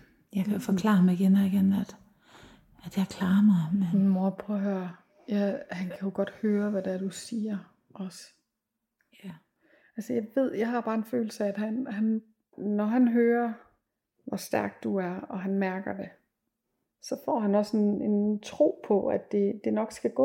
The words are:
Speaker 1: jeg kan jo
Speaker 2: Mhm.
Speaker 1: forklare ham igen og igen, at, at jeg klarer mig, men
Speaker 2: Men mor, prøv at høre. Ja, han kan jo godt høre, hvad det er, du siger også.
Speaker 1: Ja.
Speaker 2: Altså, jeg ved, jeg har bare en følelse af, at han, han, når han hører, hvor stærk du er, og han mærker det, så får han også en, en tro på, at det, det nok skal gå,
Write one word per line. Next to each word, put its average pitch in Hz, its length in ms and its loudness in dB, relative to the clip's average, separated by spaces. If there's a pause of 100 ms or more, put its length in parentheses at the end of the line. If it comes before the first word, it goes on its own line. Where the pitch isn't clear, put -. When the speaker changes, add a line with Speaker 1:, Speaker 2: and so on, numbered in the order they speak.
(320)
Speaker 1:
jeg 190 120 0
kan 208 80 0
jo 202 60 0
Speaker 2:
Mhm. - 60 -6
Speaker 1:
forklare 202 320 2
ham 185 120 8
igen 190 280 4
og 196 100 4
igen, 190 260 4
at, 190 240 -2 (880)
at - 120 -14
jeg 190 140 2
klarer 196 320 2
mig, 185 380 4 (120)
men 190 100 4
Speaker 2:
Men 196 60 4
mor, 190 220 2
prøv 208 260 -6
at 196 60 -2
høre. 190 280 -4 (380)
Ja, 202 300 0 (120)
han 185 180 -6
kan - 140 -12
jo 196 120 -4
godt 202 160 -2 (120)
høre, 208 280 0
hvad 196 120 -2
det 190 100 -4
er, 185 60 -4
du 190 120 -6
siger 214 480 -6 (360)
også. 185 280 -12 (1000)
Speaker 1:
Ja. 185 80 -14 (640)
Speaker 2:
Altså, 220 160 -6
jeg 226 220 -2
ved, 269 200 0
jeg 226 160 -2
har 240 100 -2
bare 226 140 -2
en 220 100 -2
følelse 226 400 -4
af, 202 40 0
at 202 100 -6
han, 220 320 -4
han, 220 320 0 (360)
når 208 280 -2
han 240 220 4
hører, 233 440 2 (720)
hvor 202 100 -6
stærk - 460 -4
du 208 140 -2
er, 180 240 -4
og - 200 -10
han 196 180 -2
mærker 196 380 -4
det, 196 120 -10 (960)
så - 220 -8
får 254 160 -2
han 202 140 2
også 208 220 0
en, 208 260 2
en 208 380 0
tro - 480 0
på, 202 200 2
at - 240 -4
det, 208 320 0
det 220 100 0
nok 214 180 -2
skal - 180 -4
gå, 254 140 2